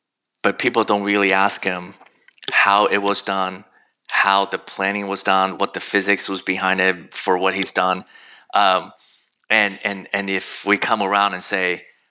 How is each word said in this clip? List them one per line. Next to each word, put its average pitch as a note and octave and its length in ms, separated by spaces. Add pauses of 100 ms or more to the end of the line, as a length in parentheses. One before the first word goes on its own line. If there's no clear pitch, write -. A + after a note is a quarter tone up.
(420)
but G2 160
people A2 240
don't G#2 220
really G2+ 280
ask G2 300
him F2+ 320 (560)
how G2+ 360
it G2+ 120
was G2+ 240
done, F#2+ 420 (440)
how G2 380
the F#2 120
planning G2+ 480
was G2 160
done, F#2+ 360
what G2 160
the F2+ 60
physics G2+ 480
was F#2+ 140
behind F#2+ 380
it F#2 340
for F#2 240
what F#2+ 160
he's F#2+ 160
done. F#2 340 (480)
Um, F#2 400 (560)
and, G2+ 360
and, G2 280
and G2+ 160
if - 380
we G2+ 100
come G#2+ 260
around G2+ 320
and F#2 80
say, F2+ 420 (260)